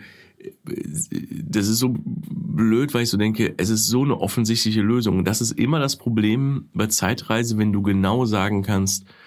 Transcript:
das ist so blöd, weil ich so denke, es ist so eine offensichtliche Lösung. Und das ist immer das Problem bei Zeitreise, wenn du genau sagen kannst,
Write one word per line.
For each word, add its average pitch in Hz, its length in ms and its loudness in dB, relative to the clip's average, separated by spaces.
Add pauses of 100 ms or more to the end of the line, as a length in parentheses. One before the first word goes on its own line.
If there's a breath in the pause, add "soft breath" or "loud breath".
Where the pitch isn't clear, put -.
(640 loud breath)
das - 1040 -4
ist 110 100 2
so 127 200 0
blöd, - 960 -2
weil 120 80 2
ich 117 80 -2
so 98 80 0
denke, 107 400 0
es 92 100 0
ist 110 180 2
so 123 160 2
eine 139 160 2
offensichtliche 110 600 0
Lösung. 107 380 2
Und 92 80 2
das 107 160 0
ist 110 100 -2
immer 139 260 2
das 139 180 0
Problem 120 760 0
bei 101 140 0
Zeitreise, 110 720 0
wenn 107 140 2
du 101 100 0
genau 101 420 2
sagen 104 380 0
kannst, 98 420 0 (220 loud breath)